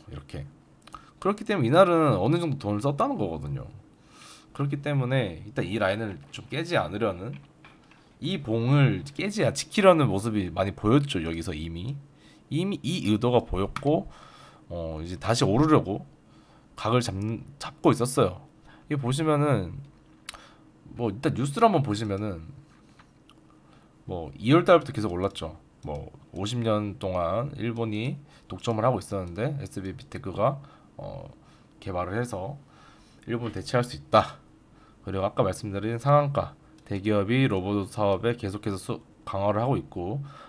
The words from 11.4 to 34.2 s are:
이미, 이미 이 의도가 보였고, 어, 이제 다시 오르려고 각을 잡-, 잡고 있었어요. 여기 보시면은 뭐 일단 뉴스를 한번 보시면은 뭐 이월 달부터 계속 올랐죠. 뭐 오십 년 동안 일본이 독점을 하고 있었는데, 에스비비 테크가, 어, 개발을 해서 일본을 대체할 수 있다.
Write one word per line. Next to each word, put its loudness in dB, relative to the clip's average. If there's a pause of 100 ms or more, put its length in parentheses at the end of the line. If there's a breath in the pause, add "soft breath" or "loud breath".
이미, -6 (540 soft breath)
이미 -2
이 -2
의도가 4
보였고, -2 (580 loud breath)
어, -8
이제 -8
다시 0
오르려고 4 (680 soft breath)
각을 0
잡-, -4 (440)
잡고 2
있었어요. 2 (500 loud breath)
여기 -2
보시면은 2 (1080 loud breath)
뭐 -4
일단 0
뉴스를 2
한번 6
보시면은 -4 (1500 soft breath)
뭐 -8
이월 4
달부터 6
계속 -2
올랐죠. -4 (240)
뭐 -8 (200)
오십 -4
년 0
동안 -2
일본이 -4 (300 soft breath)
독점을 -4
하고 2
있었는데, -6
에스비비 -10
테크가, -2 (360 loud breath)
어, -12 (500 soft breath)
개발을 -4
해서 -6 (720 soft breath)
일본을 -4
대체할 0
수 -8
있다. 2 (640 soft breath)